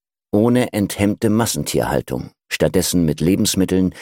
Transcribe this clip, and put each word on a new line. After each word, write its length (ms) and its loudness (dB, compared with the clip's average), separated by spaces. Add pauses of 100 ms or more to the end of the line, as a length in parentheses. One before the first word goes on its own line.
(320)
Ohne 420 2
enthemmte 560 0
Massentierhaltung, 1000 -2 (180)
stattdessen 540 0
mit 160 0
Lebensmitteln, 840 2